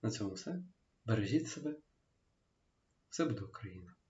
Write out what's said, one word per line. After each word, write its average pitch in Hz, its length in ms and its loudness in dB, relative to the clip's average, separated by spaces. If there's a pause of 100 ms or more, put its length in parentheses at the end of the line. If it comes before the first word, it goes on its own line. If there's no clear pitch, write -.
На 117 80 4
цьому 101 220 0
все. 175 300 -4 (420)
Бережіть 113 440 4
себе. 151 280 -4 (1400)
Все 170 120 4
буде 107 200 2
Україна. 92 500 -12 (160)